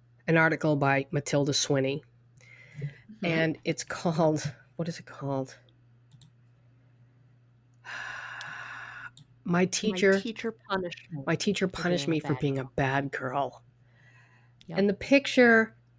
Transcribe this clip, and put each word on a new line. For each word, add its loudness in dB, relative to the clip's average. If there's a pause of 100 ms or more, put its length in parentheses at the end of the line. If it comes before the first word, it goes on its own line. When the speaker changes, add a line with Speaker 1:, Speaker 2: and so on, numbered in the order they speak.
(280)
Speaker 1:
an 4
article 4
by 2
Matilda 0
Swinney. 0 (800)
Speaker 2:
Mm-hmm. -10
Speaker 1:
And 2
it's -2
called, 0 (260)
what -4
is -8
it -18
called? -6 (2250)
<sighs> -16 (1500)
My 2
teacher, 2
Speaker 2:
My 4
teacher -6 (180)
punished -6
me -8
Speaker 1:
my 0
teacher 0
Speaker 2:
for -10
Speaker 1:
punished 0
Speaker 2:
being 2
a -4
Speaker 1:
me -10
for 0
Speaker 2:
bad -2
Speaker 1:
being 0
a -4
Speaker 2:
girl. -14
Speaker 1:
bad 0
girl. -4 (1040)
Speaker 2:
Yep. -8
Speaker 1:
And 4
the 2
picture 4 (220)